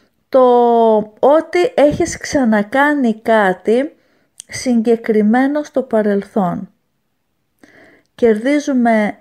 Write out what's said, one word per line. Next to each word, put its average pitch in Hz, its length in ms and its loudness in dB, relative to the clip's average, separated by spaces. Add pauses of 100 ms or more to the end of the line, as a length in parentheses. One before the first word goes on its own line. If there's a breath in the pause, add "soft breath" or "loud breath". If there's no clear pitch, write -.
(360 soft breath)
το 240 640 4 (220)
ότι 320 540 0
έχεις 294 440 0
ξανακάνει 247 1040 -2
κάτι 220 760 -2 (520)
συγκεκριμένο 233 1160 0
στο - 180 -6
παρελθόν. 202 880 -4 (1500 soft breath)
Κερδίζουμε 233 1040 -2